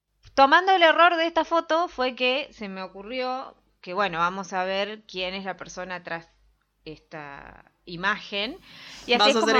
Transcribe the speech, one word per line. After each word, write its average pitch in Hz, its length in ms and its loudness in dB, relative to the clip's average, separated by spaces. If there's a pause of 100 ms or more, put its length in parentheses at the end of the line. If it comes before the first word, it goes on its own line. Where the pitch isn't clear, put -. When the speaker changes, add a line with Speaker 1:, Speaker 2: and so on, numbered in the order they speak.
(340)
Speaker 1:
Tomando 330 380 6
el 359 100 4
error 330 340 6
de 330 100 0
esta 320 180 0
foto 330 440 0
fue 254 280 -4
que 254 360 -2
se 208 160 -12
me 190 140 -10
ocurrió 247 720 -8 (260)
que, 180 140 -12
bueno, 185 240 -2
vamos 180 340 -2
a 185 120 -2
ver 202 420 -4
quién 185 280 -8
es 196 100 -10
la 180 120 -8
persona 180 460 -12
tras 170 260 -10 (560)
esta 147 880 -18 (140)
imagen. 202 720 -4 (480)
Y 233 60 2
así 233 60 6
Speaker 2:
¿Vas 208 120 6
Speaker 1:
es 233 60 4
Speaker 2:
a - 20 2
hacer 220 160 4
Speaker 1:
como 254 60 6